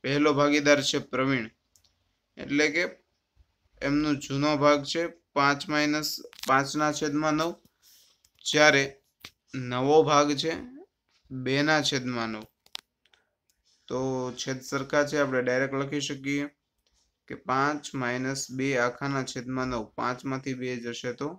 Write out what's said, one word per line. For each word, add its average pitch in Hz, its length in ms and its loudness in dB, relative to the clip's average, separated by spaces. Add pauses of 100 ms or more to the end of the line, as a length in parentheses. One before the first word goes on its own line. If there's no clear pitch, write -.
પહેલો 147 300 4
ભાગીદાર 147 500 4
છે 139 180 0
પ્રવીણ, 127 460 -2 (880)
એટલે 147 320 0
કે 165 140 0 (960)
એમનો 151 340 0
જૂનો 139 420 -2
ભાગ 147 280 6
છે 165 160 -2 (320)
પાંચ 139 340 2
માઇનસ 151 420 0 (340)
પાંચ 135 320 4
ના 151 180 2
છેદમાં 151 440 -2
નવ, 165 140 -2 (960)
જ્યારે 151 380 6 (800)
નવો 127 400 4
ભાગ 147 320 6
છે 160 160 -4 (760)
બે 131 340 -2
ના 151 180 4
છેદમાં 123 500 -4
નવ. 107 140 -10 (1400)
તો 127 120 -6 (360)
છેદ 131 260 -8
સરખા 139 460 -2
છે, 147 100 -6
આપણે 131 240 0
ડાયરેક્ટ 131 380 0
લખી 139 280 -4
શકીએ 143 380 -6 (800)
કે 123 100 -10
પાંચ 143 460 -2 (100)
માઇનસ 131 480 -4 (100)
બે 131 240 -4
આખાના 127 560 -2
છેદમાં 127 380 -6
નવ. 117 140 -4 (120)
પાંચમાંથી 131 640 -6
બે 127 180 -6
જશે 117 360 -8
તો 139 260 -6